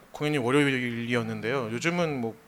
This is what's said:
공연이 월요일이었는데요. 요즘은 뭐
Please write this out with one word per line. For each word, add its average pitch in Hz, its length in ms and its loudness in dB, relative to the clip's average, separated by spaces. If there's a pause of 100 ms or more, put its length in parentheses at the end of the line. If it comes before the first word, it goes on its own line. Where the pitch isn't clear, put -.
(120)
공연이 151 260 0
월요일이었는데요. 120 1300 0
요즘은 156 500 0
뭐 113 140 -4 (120)